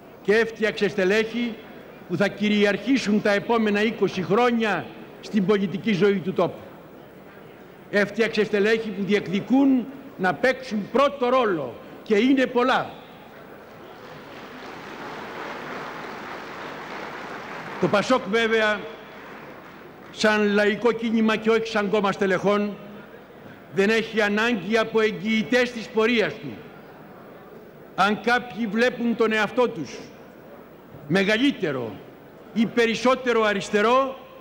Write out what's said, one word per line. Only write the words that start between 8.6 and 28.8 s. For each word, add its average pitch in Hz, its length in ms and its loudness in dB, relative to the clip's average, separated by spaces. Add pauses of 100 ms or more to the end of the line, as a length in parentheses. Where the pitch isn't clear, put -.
που 196 140 -4
διεκδικούν 208 800 2 (320)
να 180 160 2
παίξουν 220 580 -2
πρώτο 277 380 2
ρόλο 190 440 2 (300)
και 214 120 2
είναι 262 300 6
πολλά. 240 440 2 (4000)
Το 185 60 2
πασόκ, 208 420 2
βέβαια, 220 500 2 (1300)
σαν 214 420 2
λαϊκό 208 380 2
κίνημα 226 440 2
και 214 140 -2
όχι 226 180 2
σαν 208 220 0
κόμμα 196 220 2
στελεχών, 196 680 0 (960)
δεν 190 160 4
έχει 220 320 2
ανάγκη 208 560 2
από 220 240 2
εγγυητές 220 720 2
της 226 160 -10
πορείας 220 460 2
του. 135 180 -10 (1400)
Αν 202 260 2
κάποιοι 240 460 0
βλέπουν 233 480 0